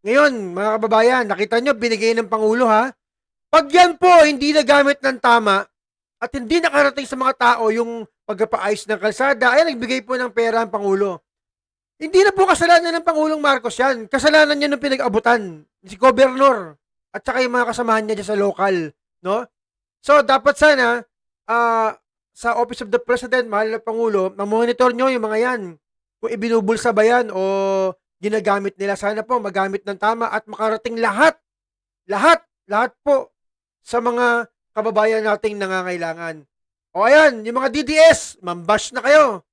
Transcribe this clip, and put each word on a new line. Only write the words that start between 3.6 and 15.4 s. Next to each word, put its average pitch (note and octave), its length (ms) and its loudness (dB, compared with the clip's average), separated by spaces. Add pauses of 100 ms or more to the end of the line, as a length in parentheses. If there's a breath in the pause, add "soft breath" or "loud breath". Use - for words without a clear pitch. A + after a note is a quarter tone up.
yan F4 240 6
po, F4+ 120 4 (120)
hindi D4 320 2
nagamit C#4+ 480 2
ng C4 160 -2
tama G#3+ 480 2 (560)
at A#3 160 -8
hindi C4+ 240 -2
nakarating C#4+ 480 0
sa C4 80 -8
mga C4 160 -2
tao A#3 400 0
yung A#3 320 -6 (180)
pagpapaayos G#3 640 -4
ng G#3+ 140 -4
kalsada, A#3+ 500 0
ay D#4 220 2
nagbigay A#3+ 320 -6
po B3+ 100 -4
ng B3 160 -6
pera A3+ 320 0
ang A3+ 80 -8
Pangulo. G3 480 -2 (800)
Hindi F#4 240 4
na G4 80 2
po F#4+ 160 2
kasalanan E4+ 480 2
ng E4+ 80 -6
Pangulong D#4 320 0
Marcos C#4 400 -2
yan. A#3+ 320 -2
Kasalanan D4+ 480 2
niya C#4+ 160 -2
nung A#3+ 80 -6
pinag-abutan, A#3 800 -2 (240)